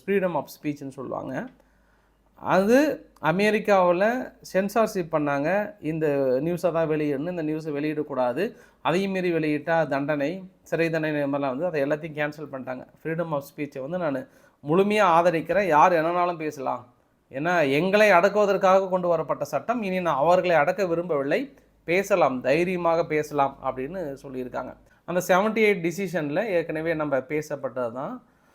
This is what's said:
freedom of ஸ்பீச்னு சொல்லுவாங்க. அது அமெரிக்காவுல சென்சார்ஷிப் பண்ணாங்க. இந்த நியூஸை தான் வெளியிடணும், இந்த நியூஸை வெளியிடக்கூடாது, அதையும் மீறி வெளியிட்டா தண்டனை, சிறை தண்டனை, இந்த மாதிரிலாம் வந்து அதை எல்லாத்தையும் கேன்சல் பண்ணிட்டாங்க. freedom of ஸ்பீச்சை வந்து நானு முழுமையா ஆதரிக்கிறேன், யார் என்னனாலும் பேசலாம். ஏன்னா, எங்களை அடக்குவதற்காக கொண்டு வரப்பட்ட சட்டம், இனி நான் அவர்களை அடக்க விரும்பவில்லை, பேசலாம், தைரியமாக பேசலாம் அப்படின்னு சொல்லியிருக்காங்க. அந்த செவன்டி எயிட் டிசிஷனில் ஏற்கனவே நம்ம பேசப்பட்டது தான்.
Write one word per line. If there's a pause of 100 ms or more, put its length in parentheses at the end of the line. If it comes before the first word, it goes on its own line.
freedom
of
ஸ்பீச்னு
சொல்லுவாங்க. (840)
அது (160)
அமெரிக்காவுல (200)
சென்சார்ஷிப்
பண்ணாங்க.
இந்த (360)
நியூஸை
தான்
வெளியிடணும்,
இந்த
நியூஸை
வெளியிடக்கூடாது, (260)
அதையும்
மீறி
வெளியிட்டா
தண்டனை, (180)
சிறை
தண்டனை,
இந்த
மாதிரிலாம்
வந்து
அதை
எல்லாத்தையும்
கேன்சல்
பண்ணிட்டாங்க. (180)
freedom
of (120)
ஸ்பீச்சை
வந்து
நானு (420)
முழுமையா
ஆதரிக்கிறேன்,
யார்
என்னனாலும்
பேசலாம். (400)
ஏன்னா,
எங்களை
அடக்குவதற்காக
கொண்டு
வரப்பட்ட
சட்டம்,
இனி
நான்
அவர்களை
அடக்க
விரும்பவில்லை, (300)
பேசலாம்,
தைரியமாக
பேசலாம்
அப்படின்னு
சொல்லியிருக்காங்க. (320)
அந்த
செவன்டி
எயிட்
டிசிஷனில்
ஏற்கனவே
நம்ம
பேசப்பட்டது
தான். (320)